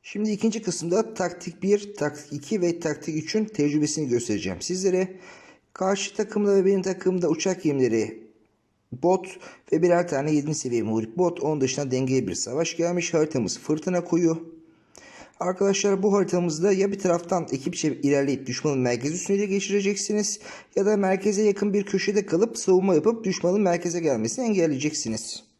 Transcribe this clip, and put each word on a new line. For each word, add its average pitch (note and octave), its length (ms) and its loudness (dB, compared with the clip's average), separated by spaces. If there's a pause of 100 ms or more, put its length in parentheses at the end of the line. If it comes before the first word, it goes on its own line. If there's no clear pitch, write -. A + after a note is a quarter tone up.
Şimdi G#3+ 280 -2
ikinci G#3+ 300 0
kısımda F#3 520 -2
taktik F3 500 -6
bir, G3+ 320 0
taktik - 380 -4
iki F3+ 280 -2
ve E3+ 180 0
taktik D#3 440 -4
üçün G#3+ 220 -2
tecrübesini D3 640 0
göstereceğim G2+ 520 -2
sizlere. F#3 580 -2 (540)
Karşı G3 420 -2
takımda G#3 400 0
ve F#3 100 4
benim G3 160 4
takımda F#3 480 0
uçak F3+ 340 0
gemileri, B2+ 600 2 (680)
bot F3+ 360 2 (440)
ve D#3+ 100 2
birer F3 260 4
tane D3 240 -2
yedinci D3 280 0
seviye A#2+ 240 -2
muhrip A2 340 -2
bot. E3+ 260 0
Onun D3+ 180 0
dışında C3+ 300 -2
dengeli C3 360 0
bir F2+ 80 -4
savaş D#3 420 -4
gelmiş. E3+ 360 -2
Haritamız D#3 460 0
fırtına E3+ 440 -2
koyu. E3 560 0 (800)
Arkadaşlar G3 640 2
bu G3+ 100 4
haritamızda F3 600 2
ya G3 180 2
bir G3 80 -6
taraftan F3 520 0
ekipçe C#3 420 -2
ilerleyip C#3 540 0
düşmanın C3+ 320 -2
merkez B2 340 0
üssünü G3 240 -2
ele G#3 80 0
geçireceksiniz G3+ 920 -2 (360)
ya G3 100 2
da G#3 120 4
merkeze G3 440 2
yakın G#3 320 2
bir G3+ 120 2
köşede G3+ 400 0
kalıp G#3 320 0
savunma F#3 380 4
yapıp A3+ 280 2
düşmanın F#3 380 0
merkeze F3 380 0
gelmesini C3+ 460 0
engelleyeceksiniz. D3+ 1000 -2 (160)